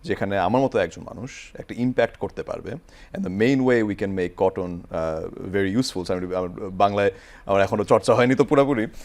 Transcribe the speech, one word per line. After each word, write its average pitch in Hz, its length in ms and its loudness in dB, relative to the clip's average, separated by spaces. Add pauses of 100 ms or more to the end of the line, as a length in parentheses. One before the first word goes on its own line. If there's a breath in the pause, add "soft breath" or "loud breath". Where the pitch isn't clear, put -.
যেখানে 101 340 -2
আমার 104 240 2
মতো 123 180 0
একজন 85 220 -4
মানুষ - 520 -14
একটা - 240 -14
ইম্প্যাক্ট 123 400 0
করতে - 260 -8
পারবে। 82 320 -10 (380 loud breath)
And 98 80 -6
the 92 100 -4
main 120 300 4
way 127 220 4
we 104 120 -2
can 98 200 -4
make 90 220 -2
cotton, 95 320 0
uh, 87 840 -6
very 98 260 2
useful। 92 240 -6
So 95 80 -4
আমি, 90 220 -4
আমার 92 140 -2 (200)
বাংলায় 101 420 2 (340 loud breath)
আমার 98 160 4
এখনো 104 220 2
চর্চা 113 320 4
হয়নি 123 200 4
তো 139 80 4
পুরোপুরি। 139 440 2 (180 loud breath)